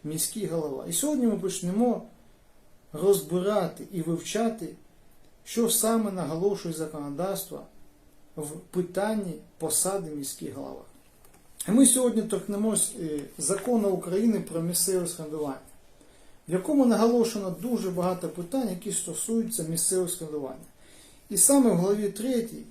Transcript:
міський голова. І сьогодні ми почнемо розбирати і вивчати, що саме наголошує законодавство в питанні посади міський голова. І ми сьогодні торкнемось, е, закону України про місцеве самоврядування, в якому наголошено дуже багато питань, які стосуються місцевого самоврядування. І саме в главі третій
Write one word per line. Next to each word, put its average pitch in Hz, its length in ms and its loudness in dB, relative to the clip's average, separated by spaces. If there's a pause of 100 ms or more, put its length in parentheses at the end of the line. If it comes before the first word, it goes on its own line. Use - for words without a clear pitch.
міський 160 420 -4
голова. 151 420 -4
І 170 40 -6
сьогодні 262 340 2
ми 208 100 4
почнемо 185 640 0 (880)
розбирати 180 1000 2
і 170 100 -4
вивчати, 190 680 -2 (760)
що 226 260 0
саме 220 420 2
наголошує 175 600 -2
законодавство 156 880 -6 (760)
в 151 120 -6
питанні 180 840 -2 (240)
посади 175 520 -2
міський 147 400 -8
голова. 135 320 -12 (840)
І - 20 -4
ми 254 160 8
сьогодні 247 360 4
торкнемось, 202 760 -2
е, 151 200 -4 (180)
закону 202 500 0
України 190 520 2
про 165 220 -4
місцеве 180 440 0
самоврядування, 151 520 -6 (920)
в 156 40 -2
якому 262 340 4
наголошено 214 760 4
дуже 202 280 -2
багато 175 380 -2
питань, 214 400 -4
які 180 240 -6
стосуються 202 680 -2
місцевого 165 460 0
самоврядування. 151 580 -8 (640)
І 202 60 -2
саме 269 340 8
в 180 60 4
главі 202 320 2
третій 226 640 -2